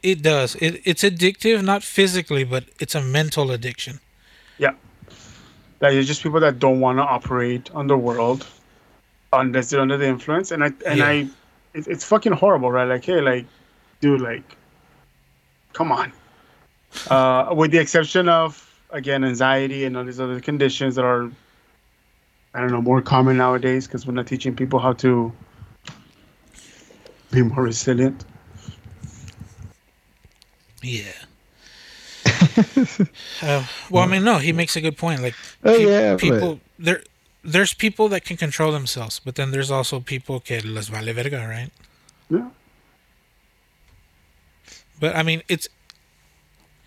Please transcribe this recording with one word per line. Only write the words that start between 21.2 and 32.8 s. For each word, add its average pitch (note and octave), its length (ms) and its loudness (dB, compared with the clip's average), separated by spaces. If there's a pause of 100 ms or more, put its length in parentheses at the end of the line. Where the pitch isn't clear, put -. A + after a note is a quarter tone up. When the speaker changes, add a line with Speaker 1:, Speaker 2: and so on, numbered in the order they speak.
Speaker 2:
I B2 40 -8
don't B2 120 -2
know, A#2+ 100 -2
more B2+ 200 4
common C3 360 4
nowadays B2+ 500 0
'cause C3 200 -12
we're B2 60 -6
not B2 140 -4
teaching C3 280 -6
people C3 240 -2
how B2+ 140 2
to A#2+ 380 0 (2000)
be B2+ 120 4
more B2 200 0
resilient. B2+ 640 0 (2500)
Speaker 1:
Yeah. A#2+ 220 -8 (1200)
Speaker 3:
<laughs> - 800 2 (360)